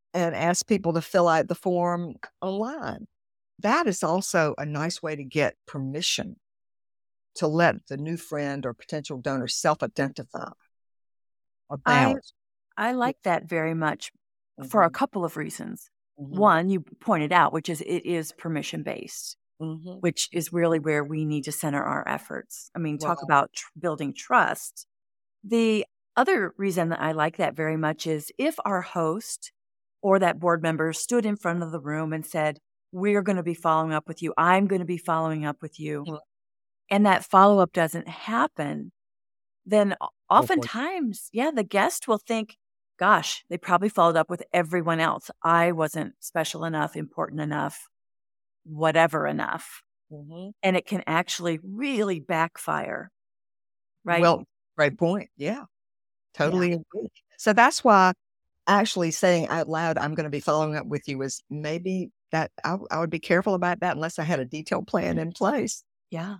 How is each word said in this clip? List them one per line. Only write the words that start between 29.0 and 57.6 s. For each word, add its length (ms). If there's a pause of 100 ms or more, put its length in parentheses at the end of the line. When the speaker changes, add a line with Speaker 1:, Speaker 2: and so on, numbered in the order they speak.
Speaker 2:
or 180
that 180
board 240
member 300
stood 340
in 100
front 280
of 80
the 80
room 320
and 120
said, 360 (320)
"We're 300
gonna 200
be 120
following 380
up 140
with 160
you. 160
I'm 300
gonna 160
be 140
following 460
up 160
with 200
you," 220
Speaker 1:
Mm-hmm. 140 (760)
Speaker 2:
and 160
that 180
follow-up 480
doesn't 360
happen, 840 (720)
then 340
o-, 60
Speaker 1:
Oh, 20
boy. 300
Speaker 2:
oftentimes, 960
yeah, 180
the 140
guest 420
will 120
think, 400 (380)
"Gosh, 520
they 100
probably 300
followed 280
up 140
with 220
everyone 480
else. 300 (120)
I 300
wasn't 480
special 440
enough, 320
important 440
enough, 480 (760)
whatever 600
enough." 560 (300)
Speaker 1:
Mm-hmm. 380 (120)
Speaker 2:
And 140
it 100
can 220
actually 560
really 560
backfire, 920 (920)
right? 180
Speaker 1:
Well, 220 (320)
great 220
point. 380
Yeah, 180
Speaker 2:
Yeah. 100 (680)
Speaker 1:
totally 380
agree. 360 (300)
So 140
that's 320